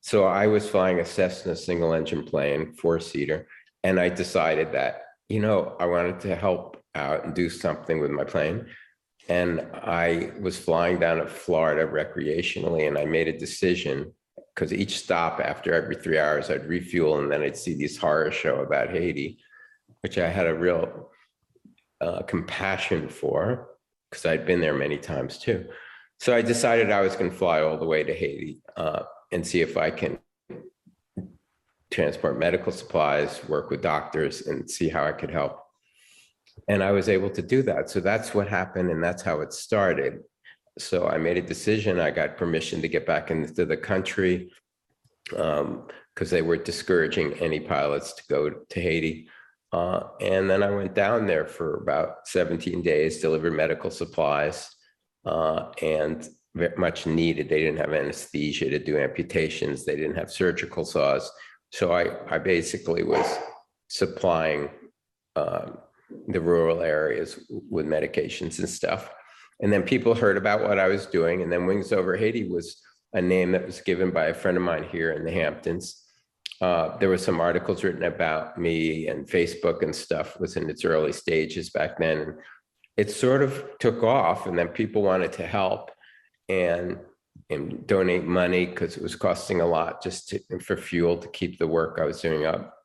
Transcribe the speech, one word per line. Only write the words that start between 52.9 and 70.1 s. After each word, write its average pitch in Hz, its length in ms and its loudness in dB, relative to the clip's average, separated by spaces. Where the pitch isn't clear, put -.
delivered 80 320 2
medical 78 380 0
supplies, 76 800 -2
uh, 80 480 0
and 78 460 -2
ve-, 85 220 0
much 87 300 -2
needed. 80 420 2
They 78 120 2
didn't 78 180 0
have 76 140 -2
anesthesia 73 800 -2
to 73 80 0
do 73 200 -2
amputations. 76 840 -2
They 73 120 -2
didn't 76 200 -4
have 80 140 -6
surgical - 540 -2
saws. 69 440 2
So 90 200 0
I, 87 240 2
I 80 60 0
basically 85 640 0
was 82 240 2
supplying, 80 840 0
uh, - 380 -4
the 95 120 0
rural 82 420 4
areas 78 520 0
w-, - 200 -12
with 80 180 -2
medications 78 720 -2
and 85 80 -2
stuff. - 440 -4
And 104 120 2
then 98 100 4
people 117 320 4